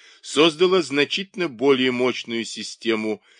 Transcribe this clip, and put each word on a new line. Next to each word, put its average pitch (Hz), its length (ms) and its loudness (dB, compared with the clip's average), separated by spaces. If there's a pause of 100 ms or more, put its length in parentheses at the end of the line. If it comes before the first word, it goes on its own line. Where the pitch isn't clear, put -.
(220)
создало 170 580 2
значительно 151 680 -2
более 131 420 2
мощную 120 540 -2
систему 110 760 -4 (180)